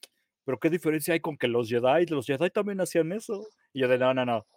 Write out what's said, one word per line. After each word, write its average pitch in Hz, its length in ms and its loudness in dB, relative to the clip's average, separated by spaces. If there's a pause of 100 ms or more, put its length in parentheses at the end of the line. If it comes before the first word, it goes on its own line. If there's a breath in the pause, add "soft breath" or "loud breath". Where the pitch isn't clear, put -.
(480 soft breath)
"¿Pero 123 120 -2
qué 165 100 2
diferencia 156 420 0
hay 165 80 0
con 151 160 -6
que - 140 -2
los 117 180 0
Jedi? 127 380 2
Los 147 200 -4
Jedi 143 240 0
también 202 300 -4
hacían 165 320 0
eso". 214 340 -10 (280)
Y 131 80 -2
yo 123 60 2
de: 127 100 4
"No, 127 160 4
no, 127 100 0
no". 117 220 -2 (100)